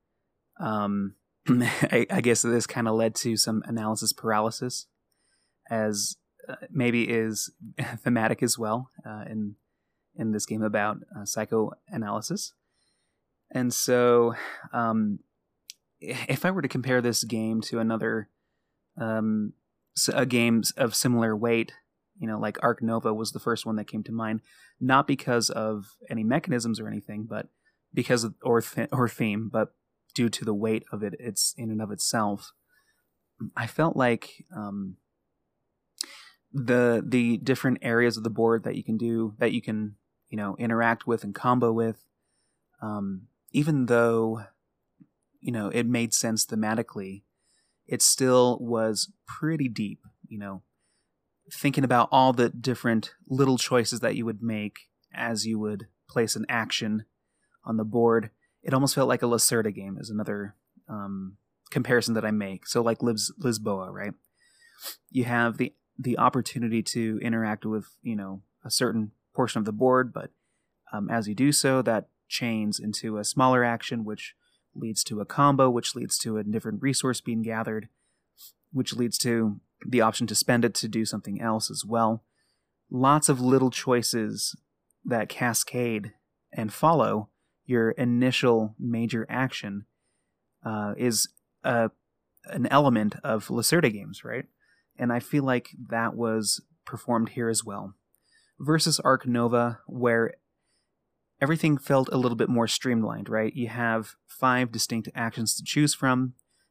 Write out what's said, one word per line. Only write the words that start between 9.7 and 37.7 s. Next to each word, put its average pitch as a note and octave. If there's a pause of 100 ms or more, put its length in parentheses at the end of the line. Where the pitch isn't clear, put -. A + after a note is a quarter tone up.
in A2+
this G#2+
game A2
about, G#2+ (180)
uh, G#2
psychoanalysis. A2 (1000)
And B2
so, A#2+ (380)
um, A2 (800)
i-, A#2
if C#3
I F3+
were F#3+
to C3+
compare B2+
this A#2
game A2+
to A#2
another, A2+ (720)
um, A2 (440)
s-, -
a B2+
game A#2
s-, -
of A#2
similar A2+
weight, A2+ (480)
you A2+
know, G#2+
like G#2+
Arc A#2+
Nova A2+
was A2
the A2
first A#2
one A2+
that G#2
came G#2+
to -
mind, A2 (360)
not C3
because B2+
of A2 (140)
any A2+
mechanisms A#2
or A2
anything, G#2+
but G#2+ (460)
because A#2+
of, A2
or A#2
th-, -
or B2
theme, G#2+
but A2 (400)
due A#2+
to -
the G#2+
weight A2
of G#2
it, G#2
it's A#2
in A2+
and G#2+
of G#2+
itself. G#2 (1040)
I A#2+
felt D#3
like, A#2+ (100)
um, G2+ (1600)
the, B2
the A#2+
different B2+